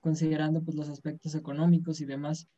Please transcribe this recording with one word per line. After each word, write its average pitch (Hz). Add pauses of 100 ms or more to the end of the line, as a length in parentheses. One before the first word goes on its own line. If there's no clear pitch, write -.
considerando, 160
pues, 160
los 147
aspectos 151
económicos 160
y 143
demás, 147 (100)